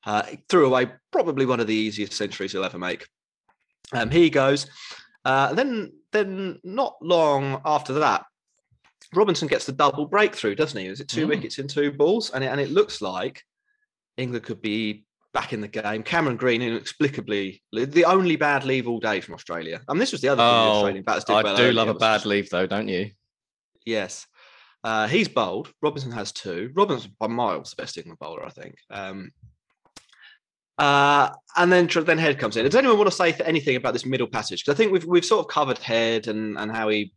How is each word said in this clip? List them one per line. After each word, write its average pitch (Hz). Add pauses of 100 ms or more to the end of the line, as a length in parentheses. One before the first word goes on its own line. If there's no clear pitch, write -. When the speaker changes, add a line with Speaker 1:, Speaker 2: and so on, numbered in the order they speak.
Speaker 1:
Uh, 104
he - (100)
threw 170
away 127 (220)
probably 139
one 123
of 113
the 110
easiest 107
centuries 98
he'll 95
ever 90
make. 90 (840)
Um, 117
here 170
he 156
goes. 139 (600)
Uh, 135
then, 226 (200)
then 190
not 214
long 147
after 151
that, 139 (920)
Robinson 185
gets 135
the 135
double 143
breakthrough, 160
doesn't 110
he? 92
Is 101
it 135
two 156
Speaker 2:
Mm. 151
Speaker 1:
wickets -
in 139
two 143
balls? 170
And 131
it, 135
and 131
it 127
looks 196
like 95 (760)
England 123
could 107
be 107 (300)
back -
in 110
the 101
game. 107
Cameron 151
Green, 120
inexplicably, 113 (100)
the 143
only 180
bad 143
leave 131
all 117
day 107
from 85
Australia. 82
I 135
mean, 160
this 269
was 139
the 127
other 131
thing 120
the 120
Speaker 2:
Oh, 110
Speaker 1:
Australian 98
batters 101
did 101
Speaker 2:
I 110
Speaker 1:
well 101
Speaker 2:
do 123
Speaker 1:
early 110
Speaker 2:
love 113
a 113
Speaker 1:
on. -
Speaker 2:
bad 110
leave, 101
though, 92
don't 101
you? 95 (760)
Speaker 1:
Yes. 107 (560)
Uh, 110
he's 185
bowled. 107 (120)
Robinson 139
has 104
two. 95
Robinson 160
by 110
miles 110
the -
best -
England 82
bowler, 80
I -
think. - (140)
Um, 95 (1500)
uh, 143 (260)
and 175
then, 180
tr-, 170
then 160
Head 147
comes 113
in. 117
Does 151
anyone 254
want 202
to -
say 170
th-, -
anything 143
about 123
this 120
middle 127
passage? 107
'Cause 143
I -
think 208
we've, 175
we've 170
sort 202
of -
covered 135
Head 113
and, 107
and 107
how 110
he 104